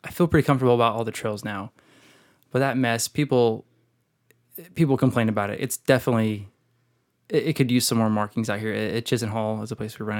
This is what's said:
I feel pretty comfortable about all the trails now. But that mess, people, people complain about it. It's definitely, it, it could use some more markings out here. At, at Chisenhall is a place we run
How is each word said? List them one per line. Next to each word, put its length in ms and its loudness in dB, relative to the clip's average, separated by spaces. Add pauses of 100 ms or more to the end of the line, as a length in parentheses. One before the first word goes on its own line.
I 40 -14
feel 160 0
pretty 200 4
comfortable 280 4
about 220 4
all 80 -4
the 80 -4
trails 320 -6
now. 300 -8 (800)
But 80 -2
that 180 0
mess, 320 0
people, 560 2 (1080)
people 200 2
complain 320 4
about 220 -2
it. 100 -8
It's 160 -6
definitely, 720 2 (800)
it, 200 0
it 100 0
could 140 2
use 140 2
some 120 0
more 120 2
markings 400 -2
out 100 -4
here. 120 -6
At, 220 -4
at 120 -4
Chisenhall 560 -2
is 80 -10
a 60 -8
place 240 -10
we 60 -10
run 140 -4